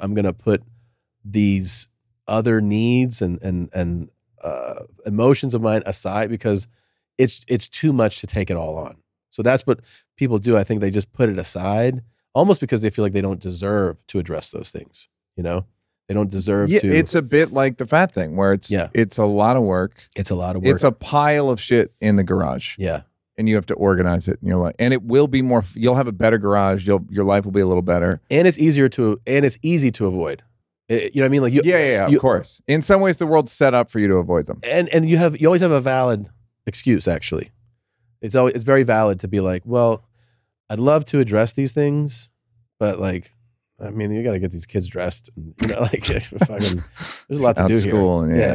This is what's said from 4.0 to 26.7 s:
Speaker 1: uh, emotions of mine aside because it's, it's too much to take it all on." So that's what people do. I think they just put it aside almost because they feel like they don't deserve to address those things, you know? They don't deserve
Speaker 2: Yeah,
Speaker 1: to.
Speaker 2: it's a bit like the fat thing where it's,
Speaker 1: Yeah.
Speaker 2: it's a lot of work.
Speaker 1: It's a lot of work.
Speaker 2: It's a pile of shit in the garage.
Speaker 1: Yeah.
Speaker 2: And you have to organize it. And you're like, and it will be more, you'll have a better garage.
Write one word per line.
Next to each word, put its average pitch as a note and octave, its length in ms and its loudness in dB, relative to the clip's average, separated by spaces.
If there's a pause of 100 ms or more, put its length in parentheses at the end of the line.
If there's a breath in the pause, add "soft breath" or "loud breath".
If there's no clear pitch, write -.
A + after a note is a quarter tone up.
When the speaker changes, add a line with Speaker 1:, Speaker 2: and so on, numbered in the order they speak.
Speaker 1:
uh, C2 420 -10 (200)
emotions A#2 500 2
of A2+ 80 0
mine A2 240 0
aside G2 440 -6
because G#2 360 -4 (520)
it's, - 300 0
it's A#2+ 200 -2
too - 240 -2
much A2+ 280 0
to - 60 -12
take G2 240 -4
it F2+ 60 -4
all D#2+ 220 -8
on." - 180 -14 (340)
So - 120 -8
that's B2+ 240 2
what B2+ 140 0 (360 soft breath)
people A#2+ 220 -2
do. A2 180 2
I G#2 80 2
think G#2+ 160 -4
they G2+ 100 -2
just G2+ 220 -4
put A#2+ 160 0
it F#2+ 100 -4
aside G#2+ 640 -4 (320)
almost F3 260 2
because A#2+ 220 -2
they A2 80 0
feel G#2+ 140 -4
like G2+ 80 -2
they G2+ 80 -2
don't F#2+ 200 -4
deserve F#2+ 580 -4 (100)
to G2+ 100 -6
address D#2+ 320 -8
those D#2 200 -12
things, - 380 -16 (280)
you F#2 60 -8
know? F2 240 -4 (420)
They G2 60 -6
don't G#2 160 -2
deserve G2 400 -2
Speaker 2:
Yeah, G3+ 100 4
Speaker 1:
to. G#2 60 -2 (100)
Speaker 2:
it's - 180 0
a E3+ 80 2
bit D3 300 0
like C3+ 260 0
the B2+ 80 -8
fat F3 260 2
thing E2 240 -6
where G2 160 2
it's, - 180 -4
Speaker 1:
Yeah. F2 240 -4
Speaker 2:
it's A2+ 240 0
a A2 80 2
lot G#2 300 2
of B2 80 2
work. F#2+ 420 -2 (100)
Speaker 1:
It's G2 140 -4
a G2+ 60 -4
lot F2+ 200 -6
of F#2 60 -6
work. C3 120 4
Speaker 2:
It's - 100 -2
a C3 80 4
pile D3 580 0
of A#2+ 100 -2
shit - 400 2
in G#2+ 160 2
the G2 80 4
garage. F2 540 -4
Speaker 1:
Yeah. E2 240 -4 (340)
Speaker 2:
And A2 120 0
you G#2+ 80 4
have G2+ 100 -2
to - 80 -4
organize F2+ 540 2
it. - 120 -2
And F#2+ 80 -8
you're F2+ 140 2
like, F2 160 -4
and B2 160 2
it A#2+ 80 -2
will C3 240 4
be C3 160 0
more, A#2+ 220 2 (100)
you'll B2 220 2
have C3+ 100 0
a A#2 60 -6
better A2 260 2
garage. G2 480 0